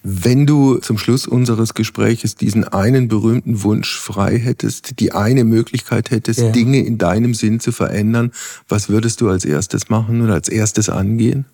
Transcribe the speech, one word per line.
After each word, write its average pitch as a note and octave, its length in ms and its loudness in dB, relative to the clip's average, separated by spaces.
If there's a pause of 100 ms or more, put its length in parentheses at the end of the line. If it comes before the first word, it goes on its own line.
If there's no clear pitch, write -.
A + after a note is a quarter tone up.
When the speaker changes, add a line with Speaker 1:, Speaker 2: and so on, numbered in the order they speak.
Speaker 1:
Wenn A#2 440 2
du C#3 320 4
zum A2 200 -4
Schluss A#2+ 280 0
unseres A#2 480 0
Gespräches A2 640 -2
diesen G#2+ 280 0
einen A#2 440 2
berühmten A2 540 0
Wunsch G#2+ 360 -2
frei G2 400 -2
hättest, - 640 -4
die - 120 0
eine A#2 320 2
Möglichkeit A#2 680 0
hättest, A2+ 300 -2
Speaker 2:
Ja. A2+ 100 4
Speaker 1:
Dinge B2 300 2
in A2+ 180 -2
deinem A2+ 360 2
Sinn A2 260 0
zu A#2+ 120 -2
verändern, A#2 600 0 (360)
was G#2 200 -2
würdest A2+ 320 0
du A#2 80 2
als F#2+ 160 0
erstes - 440 -2
machen A2+ 340 0
oder A2 120 2
als - 140 -2
erstes G#2+ 400 0
angehen? A2+ 640 0